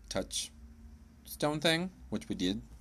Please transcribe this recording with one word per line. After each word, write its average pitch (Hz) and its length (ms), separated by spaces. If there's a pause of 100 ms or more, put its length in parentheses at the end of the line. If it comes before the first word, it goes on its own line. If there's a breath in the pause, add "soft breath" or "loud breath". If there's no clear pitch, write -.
touchstone - 1500
thing, 165 300 (200)
which - 180
we 101 60
did, 92 280 (180)